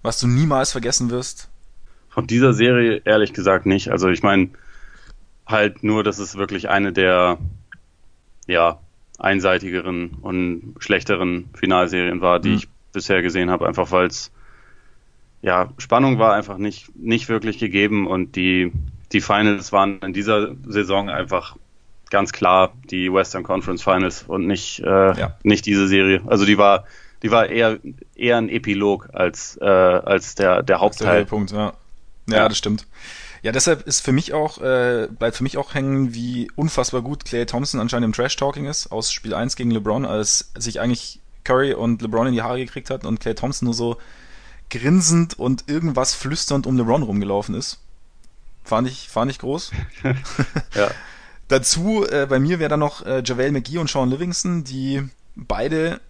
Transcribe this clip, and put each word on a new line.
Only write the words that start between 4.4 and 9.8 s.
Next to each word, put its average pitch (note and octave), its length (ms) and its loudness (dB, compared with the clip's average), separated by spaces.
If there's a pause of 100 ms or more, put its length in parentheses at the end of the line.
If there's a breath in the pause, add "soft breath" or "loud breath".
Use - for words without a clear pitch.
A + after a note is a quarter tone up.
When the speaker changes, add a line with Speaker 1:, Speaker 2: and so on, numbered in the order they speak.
Speaker 2:
halt G#2 380 0
nur, G#2+ 200 2
dass G2+ 160 -2
es G2 160 -10
wirklich G2 340 -6
eine G2 240 2
der, F2+ 440 4 (1080)
ja, E2+ 320 2 (380)
einseitigeren F#2 960 0 (100)